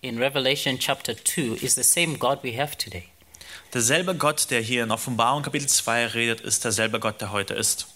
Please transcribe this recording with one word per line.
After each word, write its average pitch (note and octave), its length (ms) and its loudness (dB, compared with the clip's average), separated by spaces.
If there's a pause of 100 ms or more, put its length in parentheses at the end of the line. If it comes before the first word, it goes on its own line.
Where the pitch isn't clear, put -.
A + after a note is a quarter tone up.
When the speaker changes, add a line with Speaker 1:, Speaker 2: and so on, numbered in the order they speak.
Speaker 1:
in A#2+ 180 -6
Revelation C3+ 580 2
chapter - 380 -2
two A#2+ 460 -2
is - 140 0
the B2+ 80 0
same D#3+ 340 2
God C3+ 260 0
we A#2+ 120 -4
have D3 220 -2
today. F#2+ 280 -8 (680)
Speaker 2:
Derselbe D#3 400 2
Gott, D3+ 380 0
der A#2+ 100 2
hier A#2+ 220 0
in A2 80 0
Offenbarung A#2+ 500 2
Kapitel C#3+ 260 -4
zwei A#2 380 2
redet, A#2 360 0
ist - 240 -2
derselbe A2 340 0
Gott, A2 200 -2
der G2 120 -6
heute G2+ 240 -2
ist. - 400 -2